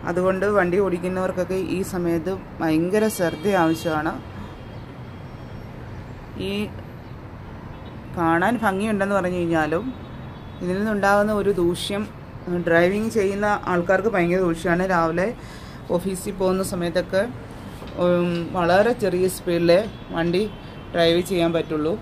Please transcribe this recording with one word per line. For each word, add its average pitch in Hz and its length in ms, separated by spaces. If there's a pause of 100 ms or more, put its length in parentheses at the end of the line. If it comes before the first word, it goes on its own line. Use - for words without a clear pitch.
അതുകൊണ്ട് 185 360 (120)
വണ്ടി 175 280
ഓടിക്കുന്നവർക്കൊക്കെ 185 720 (180)
ഈ - 20 (140)
സമയത്ത് 170 400 (300)
ഭയങ്കര 170 420 (140)
ശ്രദ്ധ 165 300 (140)
ആവശ്യമാണ്. 160 500 (2500)
ഈ - 20 (1700)
കാണാൻ 170 360 (100)
ഭംഗിയുണ്ടെന്ന് 202 560
പറഞ്ഞു 180 220
കഴിഞ്ഞാലും 165 440 (800)
ഇതിൽ 180 160
നിന്നുണ്ടാകുന്ന 208 600
ഒരു 196 200
ദൂഷ്യം, 180 420 (640)
ഡ്രൈവിംഗ് 190 500
ചെയ്യുന്ന 202 300 (260)
ആൾക്കാർക്ക് 185 420
ഭയങ്കര 175 320
ദൂഷ്യമാണ്. 170 460
രാവിലെ 170 340 (720)
ഓഫീസിൽ 190 440
പോകുന്ന 190 220 (100)
സമയത്തൊക്കെ, 175 500 (800)
ഉം, 175 540
വളരെ 190 340 (100)
ചെറിയ 185 240 (100)
സ്പീഡിലേ 170 440 (360)
വണ്ടി 170 260 (500)
ഡ്രൈവ് 170 280 (100)
ചെയ്യാൻ 165 260
പറ്റുള്ളൂ. 156 440